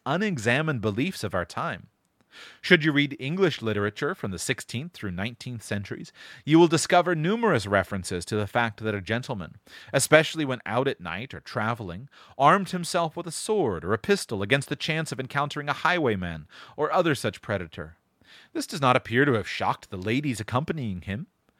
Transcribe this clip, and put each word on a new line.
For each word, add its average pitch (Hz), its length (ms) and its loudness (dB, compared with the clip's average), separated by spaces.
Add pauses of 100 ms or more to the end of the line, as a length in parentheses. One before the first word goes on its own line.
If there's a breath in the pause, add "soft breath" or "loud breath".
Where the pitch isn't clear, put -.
unexamined 143 800 0
beliefs 110 420 -2
of 98 100 -4
our 87 120 0
time. 127 400 -8 (720 loud breath)
Should 165 240 6
you 156 80 4
read 143 260 2
English 160 440 0
literature 107 520 -2
from 110 160 -6
the 90 80 -6
sixteenth 135 540 -6
through 98 200 -8
nineteenth 117 500 -8
centuries, - 500 -8 (320 loud breath)
you 156 140 6
will 170 100 10
discover 175 460 4
numerous 165 520 2
references 95 600 0
to 110 100 -2
the 104 100 0
fact 113 360 -2
that 107 120 -2
a 101 60 -4
gentleman, 110 540 -6 (360 loud breath)
especially 156 540 4
when 131 220 -4
out 120 200 0
at 131 140 -2
night 87 320 -8
or - 80 -12
traveling, 110 720 -6 (260 loud breath)
armed 170 360 6
himself 170 440 -2
with 175 100 -8
a 160 60 -10
sword 123 540 0
or 104 80 2
a 110 40 0 (140)
pistol 110 300 -2
against 135 260 2
the 147 80 -2
chance 160 360 -4
of 131 80 -8
encountering 143 500 -4
a - 160 -2
highwayman 98 600 0 (300 loud breath)
or 147 160 0
other 165 220 4
such - 260 -4
predator. 85 560 -6 (560 loud breath)
This 311 140 -4
does 156 160 -6
not 127 140 6
appear 127 280 2
to 143 80 4
have 104 160 -2
shocked - 400 -4
the 98 80 -12
ladies 117 420 -2
accompanying 117 600 -4
him. 107 280 -8 (320 soft breath)